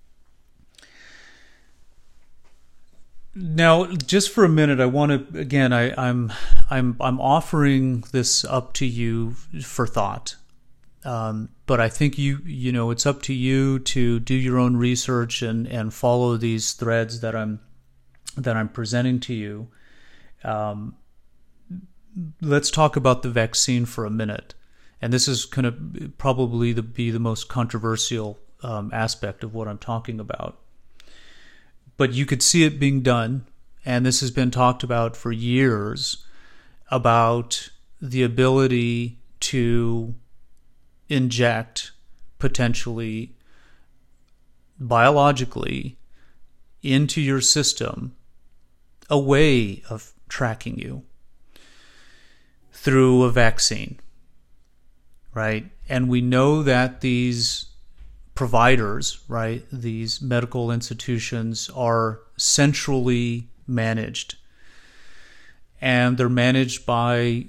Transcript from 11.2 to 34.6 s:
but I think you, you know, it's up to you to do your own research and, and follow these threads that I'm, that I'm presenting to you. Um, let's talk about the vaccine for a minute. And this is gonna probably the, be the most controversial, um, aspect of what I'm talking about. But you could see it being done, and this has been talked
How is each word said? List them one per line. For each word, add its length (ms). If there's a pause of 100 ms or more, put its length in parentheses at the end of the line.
but 140
I 80
think 300
you, 260
you 280
know, 180
it's 160
up 160
to 120
you 440
to 420
do 140
your 240
own 180
research 680
and, 240
and 280
follow 420
these 360
threads 480
that 160
I'm, 240 (760)
that 200
I'm 120
presenting 520
to 140
you. 340 (760)
Um, 520 (1500)
let's 280
talk 260
about 260
the 80
vaccine 560
for 180
a 60
minute. 440 (460)
And 120
this 140
is 200
gonna 260 (460)
probably 540
the, 100
be 280
the 80
most 300
controversial, 920 (240)
um, 300
aspect 500
of 120
what 120
I'm 120
talking 420
about. 380 (1400)
But 160
you 140
could 160
see 220
it 140
being 240
done, 440 (380)
and 220
this 140
has 100
been 200
talked 340